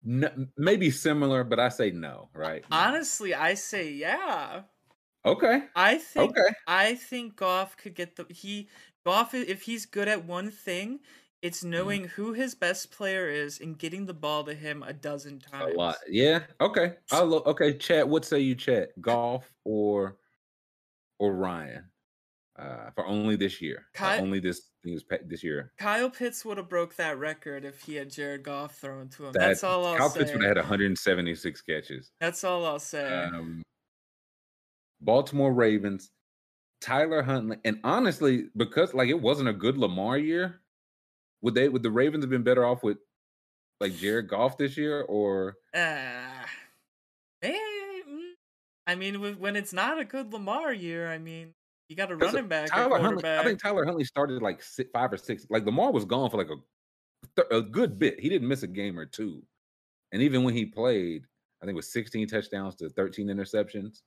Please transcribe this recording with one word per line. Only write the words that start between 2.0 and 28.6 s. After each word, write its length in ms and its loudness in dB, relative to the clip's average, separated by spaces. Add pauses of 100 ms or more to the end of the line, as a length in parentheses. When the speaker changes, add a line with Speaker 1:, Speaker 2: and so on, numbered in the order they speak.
Speaker 1:
right? 360 -6
No. 80 2
Speaker 2:
Honestly, 560 0
I 200 2
say 380 -6
yeah. 720 -4 (640)
Speaker 1:
Okay. 400 4 (100)
Speaker 2:
I 240 6
think, 380 2
Speaker 1:
Okay. 160 6 (140)
Speaker 2:
I 280 4
think 400 -10
Goff 420 0
could 180 -16
get 200 -8
the, 140 -14
he, 380 -12 (380)
Goff, 280 2
i-, 40 -4
if 260 -4
he's 220 -8
good 220 -2
at 180 -2
one 260 -6
thing, 480 -8 (440)
it's 160 -6
Speaker 1:
Mm-hmm. 100 -8
Speaker 2:
knowing 360 -2
who 280 -6
his 220 -4
best 340 -4
player 400 -4
is 300 -4
and 180 -10
getting 280 -8
the 80 -10
ball 320 -2
to 100 -10
him 260 -10
a 120 -10
dozen 480 -10 (100)
Speaker 1:
A 160 -6
lot. 280 0
Speaker 2:
times. 20 -14 (100)
Speaker 1:
Yeah. 360 4 (180)
Okay. 240 4
Speaker 2:
S- 100 -4 (160)
Speaker 1:
I'll 140 6
lo-, 200 4
okay, 320 4
chat. 300 4
What 180 4
say 140 2
you, 160 4
chat? 460 0
Goff 520 0 (120)
or, 520 2 (1040)
or 160 4
Ryan? 540 -4 (680)
Uh, 340 -14
for 160 -6
only 280 2
this 260 -2
year. 340 -10
For 80 -6 (120)
Speaker 2:
Ky- 60 0
Speaker 1:
only 180 0
this, 300 -4 (140)
this 200 -8
pa-, 220 -6
this 180 -12
year. 340 -6
Speaker 2:
Kyle 320 -2
Pitts 360 -8
would 120 -8
have 120 -12
broke 260 -2
that 220 -4
record 480 -8
if 160 -16
he 140 -12
had 160 -10
Jared 320 -8
Goff 340 -10